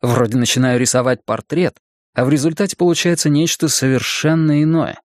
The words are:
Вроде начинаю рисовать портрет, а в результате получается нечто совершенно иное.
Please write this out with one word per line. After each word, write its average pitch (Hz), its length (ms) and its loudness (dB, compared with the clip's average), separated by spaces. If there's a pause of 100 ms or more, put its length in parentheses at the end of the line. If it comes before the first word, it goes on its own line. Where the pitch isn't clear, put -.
Вроде 120 360 0
начинаю 123 420 0
рисовать 123 440 0
портрет, 151 540 -4 (360)
а 123 120 0
в 135 40 0
результате 156 460 0
получается 170 540 0
нечто 151 400 0
совершенно 147 920 0
иное. 156 460 0